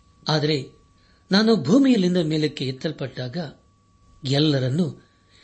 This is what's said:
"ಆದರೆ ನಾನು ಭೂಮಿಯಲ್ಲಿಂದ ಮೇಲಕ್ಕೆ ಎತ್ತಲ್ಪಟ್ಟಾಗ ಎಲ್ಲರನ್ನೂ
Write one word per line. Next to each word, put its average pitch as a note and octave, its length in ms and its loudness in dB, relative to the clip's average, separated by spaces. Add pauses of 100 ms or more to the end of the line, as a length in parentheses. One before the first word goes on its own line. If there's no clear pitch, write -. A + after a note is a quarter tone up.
(280)
"ಆದರೆ D3+ 440 -2 (600)
ನಾನು A3 240 4
ಭೂಮಿಯಲ್ಲಿಂದ F#3 600 2
ಮೇಲಕ್ಕೆ D3+ 480 -2
ಎತ್ತಲ್ಪಟ್ಟಾಗ C3 720 -8 (840)
ಎಲ್ಲರನ್ನೂ C#3 840 0 (360)